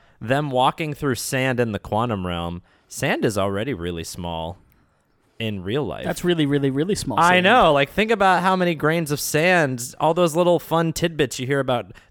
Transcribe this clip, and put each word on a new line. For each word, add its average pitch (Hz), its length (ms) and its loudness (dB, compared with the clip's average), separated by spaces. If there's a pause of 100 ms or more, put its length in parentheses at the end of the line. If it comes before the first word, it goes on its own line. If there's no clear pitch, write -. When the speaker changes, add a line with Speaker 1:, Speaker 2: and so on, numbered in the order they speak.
(200)
Speaker 1:
them 139 300 -2
walking 139 460 0
through 139 200 -2
sand 131 440 -2
in 117 120 0
the 104 80 -4
Quantum 104 460 -2
Realm, 87 380 -6 (240)
sand 208 380 -4
is 107 120 -2
already 101 380 -2
really 85 300 -6
small 85 520 -8 (840)
in 104 240 -6
real 120 220 -4
life. 69 180 -8
Speaker 2:
That's - 220 -6
really, 165 200 2
really, 139 240 0
really 156 260 0
small 127 220 -4
Speaker 1:
I 175 180 6
Speaker 2:
sand. 180 100 4
Speaker 1:
know. 208 260 6
Like, 139 200 2
think 220 200 0
about 190 320 4
how 190 140 2
many 175 180 0
grains 156 340 0
of 147 120 -4
sand, 147 760 2
all 156 160 2
those 165 220 2
little 175 240 4
fun 165 320 0
tidbits 156 480 -2
you 123 80 -4
hear 139 140 0
about, 120 320 -4 (180)